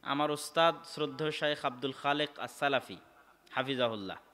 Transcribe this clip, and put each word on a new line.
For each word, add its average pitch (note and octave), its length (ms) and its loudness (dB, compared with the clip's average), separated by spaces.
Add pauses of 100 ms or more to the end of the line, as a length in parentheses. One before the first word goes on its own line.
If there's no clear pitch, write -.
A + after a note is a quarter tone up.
আমার C#3+ 320 0
ওস্তাদ E3 380 4 (160)
শ্রদ্ধেয় D3+ 480 -2
শাইখ D3 300 0
আব্দুল B2+ 320 -4
খালেক D3 300 2 (140)
আস-সালাফি, B2 520 0 (540)
হাফিজাহুল্লাহ। A#2 680 0 (140)